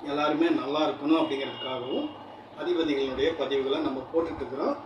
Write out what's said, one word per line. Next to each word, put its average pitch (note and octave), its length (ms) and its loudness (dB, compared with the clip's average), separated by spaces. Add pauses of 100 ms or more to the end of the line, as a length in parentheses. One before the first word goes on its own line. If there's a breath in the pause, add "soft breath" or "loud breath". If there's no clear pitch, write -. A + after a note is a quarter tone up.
எல்லாருமே D3+ 420 2
நல்லா C#3+ 400 2
இருக்கணும் D#3 320 2
அப்படிங்கிறதுக்காகவும் C3+ 880 -2 (500)
அதிபதிகளுடைய D3 720 2 (100)
பதிவுகளை C3+ 400 2
நம்ம C3+ 220 -2 (100)
போட்டுட்டு D#3+ 300 0
இருக்கிறோம். C#3 440 -2